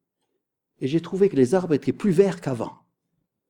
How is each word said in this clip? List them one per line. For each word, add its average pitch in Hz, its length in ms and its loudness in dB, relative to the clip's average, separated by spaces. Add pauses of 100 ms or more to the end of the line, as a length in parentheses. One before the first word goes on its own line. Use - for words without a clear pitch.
(800)
et 143 80 -6
j'ai 156 120 -2
trouvé 190 300 0
que 147 60 -4
les 131 180 4
arbres 180 220 0
étaient - 180 -4
plus - 160 -2
verts 180 320 2
qu'avant. » 113 380 -8 (720)